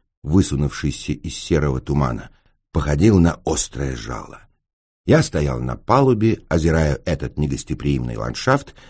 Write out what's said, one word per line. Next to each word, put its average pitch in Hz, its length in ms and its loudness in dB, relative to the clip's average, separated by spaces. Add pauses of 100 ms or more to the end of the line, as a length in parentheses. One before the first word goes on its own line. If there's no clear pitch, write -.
(220)
высунувшийся 71 880 0
из - 240 -10
серого 71 460 0
тумана, 69 480 -2 (420)
походил 80 460 4
на 85 260 4
острое 69 500 -4
жало. 55 460 -12 (640)
Я 151 180 4
стоял 69 380 -2
на 62 160 -6
палубе, 113 720 2
озирая 78 560 2
этот 71 340 -4
негостеприимный 69 760 -4
ландшафт, 60 580 -2 (160)